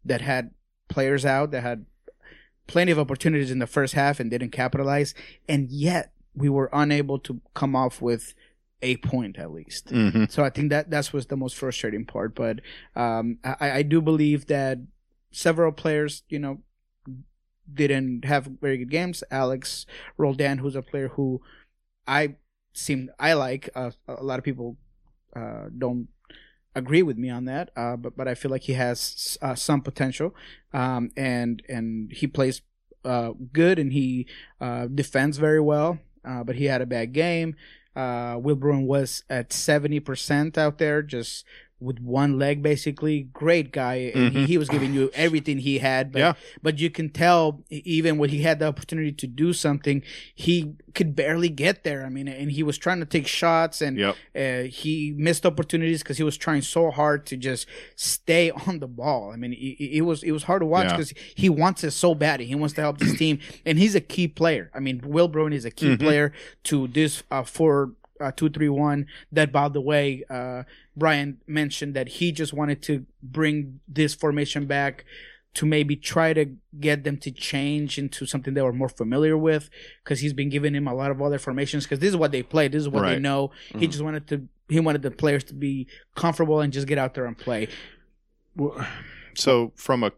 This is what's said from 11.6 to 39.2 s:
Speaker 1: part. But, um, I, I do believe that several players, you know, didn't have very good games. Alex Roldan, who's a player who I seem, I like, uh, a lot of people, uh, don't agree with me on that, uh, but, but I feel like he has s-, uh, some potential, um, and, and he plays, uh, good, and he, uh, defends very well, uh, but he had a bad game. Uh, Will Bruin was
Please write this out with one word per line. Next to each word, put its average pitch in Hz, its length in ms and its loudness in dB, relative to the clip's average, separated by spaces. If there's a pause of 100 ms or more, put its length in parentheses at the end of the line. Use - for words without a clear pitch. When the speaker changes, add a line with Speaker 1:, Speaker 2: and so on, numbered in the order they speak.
Speaker 1:
part. - 300 -6
But, 113 240 -2 (380)
um, 117 480 -2
I, 139 260 -2
I 135 120 0
do 156 180 4
believe 151 460 2
that 135 320 0 (520)
several 165 400 2
players, 151 560 -2
you 151 120 -6
know, 139 200 -6 (1120)
didn't 135 540 0
have 139 200 2 (160)
very 135 160 -2
good 123 120 -8
games. 175 400 -4
Alex 131 560 -4 (320)
Roldan, 139 420 0
who's 135 160 -6
a 131 60 -6
player 135 280 -6
who 131 320 -2 (680)
I 143 280 2 (380)
seem, 131 460 -4
I 156 140 4
like, 135 420 0
uh, 127 160 -6 (160)
a 127 160 -10
lot 131 160 -4
of 127 60 -10
people, 123 320 -6 (580)
uh, 110 300 -10 (120)
don't 123 300 -4 (680)
agree 139 280 4
with 135 140 0
me 127 120 -4
on 123 160 -6
that, 143 300 -6
uh, 120 200 -4
but, 120 220 -10
but 131 100 -4
I 123 80 -2
feel 139 160 -6
like 131 120 -4
he 135 100 -4
has 123 260 0
s-, - 420 -8
uh, 131 140 -2
some 139 260 0
potential, 139 520 -4 (400)
um, 127 420 -2
and, 120 540 -2
and 113 420 -6
he - 160 -4
plays, 131 340 0 (440)
uh, 117 260 -2 (220)
good, 170 260 6
and 135 140 0
he, 131 340 0 (320)
uh, 120 280 -4
defends 139 500 0
very 156 240 6
well, 151 380 2 (260)
uh, 123 180 -8
but 120 120 -4
he 139 100 -2
had 127 160 2
a 127 60 -2
bad 120 260 -4
game. 165 420 0 (400)
Uh, 120 440 -4
Will 143 160 2
Bruin 139 300 2
was 135 440 0